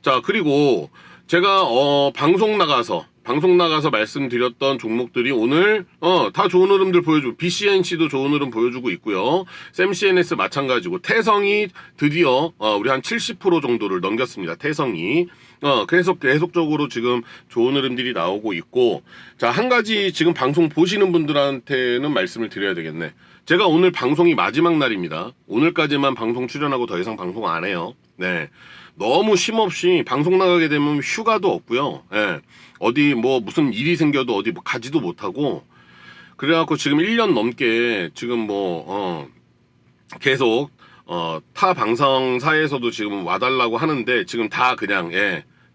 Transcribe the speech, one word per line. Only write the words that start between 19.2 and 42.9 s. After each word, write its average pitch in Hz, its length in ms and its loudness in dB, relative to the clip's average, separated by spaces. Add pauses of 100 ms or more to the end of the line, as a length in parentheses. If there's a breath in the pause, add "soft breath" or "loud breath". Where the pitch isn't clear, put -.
자, 120 120 0
한 208 180 0
가지 214 440 0
지금 165 220 2
방송 151 340 2
보시는 185 420 2
분들한테는 139 1040 0
말씀을 101 380 -2
드려야 95 240 -2
되겠네. 80 400 -8 (320 soft breath)
제가 190 200 4
오늘 175 240 4
방송이 156 460 2
마지막 139 400 2
날입니다. 98 560 -4 (160)
오늘까지만 143 640 0
방송 120 320 -4
출연하고 135 400 -4
더 92 140 -4
이상 107 160 -6
방송 92 320 -8
안 82 160 -4
해요. 92 300 -6 (220)
네. 90 340 -6 (480 loud breath)
너무 175 380 2
쉼없이 185 720 0
방송 156 320 2
나가게 175 300 2
되면 147 320 0
휴가도 214 520 0
없고요. 117 520 -4 (100)
예. 98 260 -2 (380 loud breath)
어디 139 360 2
뭐 123 260 0
무슨 123 340 -2
일이 147 200 -2
생겨도 143 400 0
어디 101 180 -2
뭐 - 100 -10
가지도 131 380 -4
못하고. 123 640 -6 (720 loud breath)
그래갖고 156 400 0
지금 147 240 2
일 214 160 0
년 214 180 2
넘게 117 800 0
지금 120 240 -4
뭐, 101 500 -4
어, 90 400 -6 (920)
계속, 131 500 0 (340 soft breath)
어, 82 360 -6 (120)
타 185 220 2
방송사에서도 131 1160 0